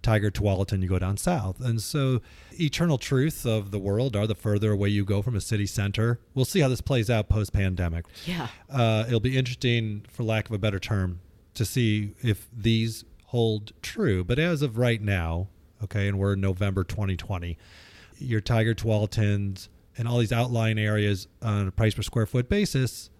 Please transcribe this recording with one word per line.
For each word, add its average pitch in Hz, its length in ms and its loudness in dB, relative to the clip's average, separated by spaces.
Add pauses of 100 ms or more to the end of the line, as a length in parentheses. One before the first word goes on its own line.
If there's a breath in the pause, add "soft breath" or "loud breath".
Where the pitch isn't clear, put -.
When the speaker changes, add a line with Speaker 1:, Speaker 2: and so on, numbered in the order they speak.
Speaker 1:
Tiger 107 240 2
Tualatin, 98 520 0
you 90 60 -2
go 92 120 2
down 95 160 -2
south. 113 440 -2
And 117 220 -2
so 131 400 0 (380 loud breath)
eternal 160 360 2
truth 139 480 0
of 107 280 0
the 104 80 -2
world 104 340 0
are 104 140 2
the 107 80 -2
further 104 340 2
away 101 180 2
you 101 160 2
go 101 160 0
from 117 140 -2
a 98 60 0
city 104 260 -2
center. 110 540 0 (120)
We'll 131 120 2
see - 160 0
how 135 80 4
this 127 120 0
plays 120 300 0
out 110 180 2
post-pandemic. 92 760 0 (200 loud breath)
Speaker 2:
Yeah. 170 220 -4 (240 loud breath)
Speaker 1:
Uh, 113 380 2
it'll 120 100 2
be 127 180 0
interesting, 120 720 -2
for - 140 -8
lack 110 260 0
of 113 60 -4
a 104 40 -2
better 98 200 0
term, 92 400 -2 (360)
to 110 100 -2
see 107 580 0
if 110 240 -2 (100)
these 113 480 0 (220)
hold 110 460 0 (100)
true. 110 400 0
But 107 160 0
as 160 240 0
of 117 160 -2
right 117 240 2
now, 90 460 0 (340)
okay, 101 240 -2
and 101 140 0
we're 98 140 2
in 95 60 -2
November 95 440 0
twenty 95 320 -4
twenty, 87 420 -6 (600 loud breath)
your 120 220 -2
Tiger 113 340 2
Tualatins 104 920 0 (320)
and 117 80 -2
all 120 120 0
these 117 140 2
outlying 117 460 2
areas 107 480 0 (160)
on 104 240 0
a 92 60 -4
price 110 220 2
per - 80 -4
square 110 240 0
foot 123 220 -2
basis 180 720 0